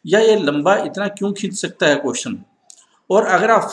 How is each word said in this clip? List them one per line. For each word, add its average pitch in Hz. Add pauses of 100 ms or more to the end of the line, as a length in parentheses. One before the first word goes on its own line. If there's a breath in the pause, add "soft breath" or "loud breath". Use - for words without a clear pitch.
या 190
ये 220
लंबा 147
इतना 202
क्यों 202
खींच 196
सकता -
है 139
question। 120 (640 soft breath)
और 196
अगर 185
आप 214 (100)